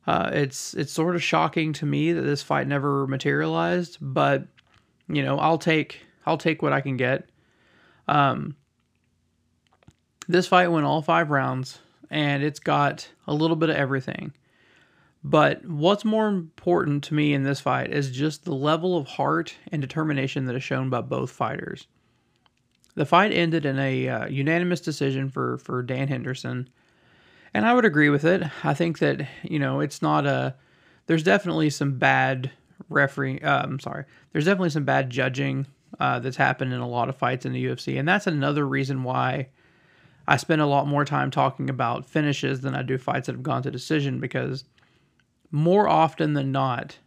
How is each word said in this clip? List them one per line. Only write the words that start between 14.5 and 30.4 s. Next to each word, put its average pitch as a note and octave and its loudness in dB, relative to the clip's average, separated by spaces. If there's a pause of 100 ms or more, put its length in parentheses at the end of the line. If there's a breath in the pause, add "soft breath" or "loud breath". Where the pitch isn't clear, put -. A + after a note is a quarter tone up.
But D3 4
what's F3 2
more A3 2
important E3 0
to D3+ -4
me D3 2
in C#3 2
this C#3 -2
fight C3 -2
is C#3 -2
just C#3+ -4
the E3+ -4
level D#3+ 0
of C#3+ -2
heart D#3 -2 (160)
and D3 -2
determination C#3 -2
that B2 -4
is C3+ -4
shown C3 -2
by A#2+ 0
both C3 -4
fighters. - -6 (1080)
The D3+ 0
fight F#3+ 6
ended E3 2
in C3+ 0
a, C3 -2
uh, A#2 -4
unanimous E3 0
decision C3+ -2
for, B2 -4
for B2+ -6
Dan C3 -4
Henderson, B2+ -6 (840 soft breath)
and G#3+ 2
I A#3 6
would A#3 4
agree D3+ 6
with C#3+ 2
it. F3+ 4 (200)
I D3+ 2
think E3 -2
that, C#3 0 (180)
you D#3 -4
know, C3+ 0
it's D3 -4
not D3+ 2
a, C3 0 (500 soft breath)